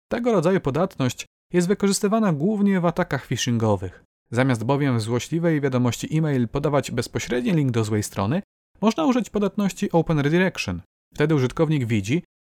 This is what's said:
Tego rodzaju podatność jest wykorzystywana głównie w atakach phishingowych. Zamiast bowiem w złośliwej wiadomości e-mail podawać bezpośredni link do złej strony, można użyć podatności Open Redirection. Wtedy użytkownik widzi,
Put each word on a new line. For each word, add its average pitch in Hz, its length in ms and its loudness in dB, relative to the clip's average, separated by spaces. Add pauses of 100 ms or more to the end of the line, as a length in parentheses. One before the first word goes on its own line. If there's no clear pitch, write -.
(120)
Tego 240 200 0
rodzaju 185 300 2
podatność 143 640 -2 (280)
jest 175 140 2
wykorzystywana 202 680 0
głównie 196 460 2
w 170 60 0
atakach 175 400 -2
phishingowych. 110 800 -2 (280)
Zamiast 120 320 2
bowiem 135 340 0
w 113 40 0
złośliwej 151 600 -2
wiadomości 127 560 0
e-mail 143 300 2
podawać 143 440 -2
bezpośredni 151 600 -2
link 147 200 2
do 113 120 0
złej 107 200 -2
strony, 117 380 -4 (400)
można 226 240 2
użyć 247 240 0
podatności 202 640 -2
Open 160 280 2
Redirection. 147 600 0 (320)
Wtedy 156 220 2
użytkownik 143 500 0
widzi, 110 380 0 (240)